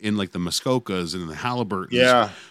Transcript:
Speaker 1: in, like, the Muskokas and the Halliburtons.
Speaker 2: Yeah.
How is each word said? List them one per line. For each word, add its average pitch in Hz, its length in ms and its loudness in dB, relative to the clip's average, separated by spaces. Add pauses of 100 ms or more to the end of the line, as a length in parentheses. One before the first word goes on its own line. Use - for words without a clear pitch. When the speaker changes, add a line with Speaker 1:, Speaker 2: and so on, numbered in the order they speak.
Speaker 1:
in, 107 160 -2
like, 98 160 -4
the 95 80 -8
Muskokas 90 720 -2
and 87 140 -6
the 78 80 -10
Halliburtons. 104 640 -4
Speaker 2:
Yeah. 123 300 6 (200)